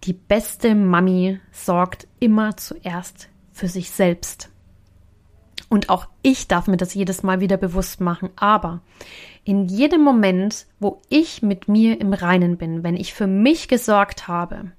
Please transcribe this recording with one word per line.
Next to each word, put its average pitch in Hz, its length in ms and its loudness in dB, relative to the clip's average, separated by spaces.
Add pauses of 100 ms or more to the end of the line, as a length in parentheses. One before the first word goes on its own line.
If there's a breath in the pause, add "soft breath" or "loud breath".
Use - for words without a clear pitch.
„Die 185 80 -4
beste - 600 0
Mami 185 640 2 (120)
sorgt 180 540 -4 (120)
immer 214 380 2
zuerst - 720 -14 (240)
für - 160 -8
sich 180 220 -8
selbst.“ - 600 -2 (1160)
Und 202 220 0
auch 185 160 -2 (160)
ich 262 240 2
darf 180 220 0
mir 190 80 2
das 180 180 -4
jedes 190 300 -4
Mal 185 160 0
wieder 196 160 2
bewusst 185 440 -4
machen, 175 360 -4
aber 202 460 0 (600 loud breath)
in 196 220 0
jedem 294 360 2
Moment, 208 640 2 (120)
wo - 300 -4
ich 320 340 0
mit 202 260 -2
mir 220 320 4
im 196 120 0
Reinen 180 440 2
bin, 165 280 -8
wenn 170 120 -2
ich - 180 -8
für 208 120 -4
mich 214 420 2
gesorgt 208 600 0
habe 175 500 -8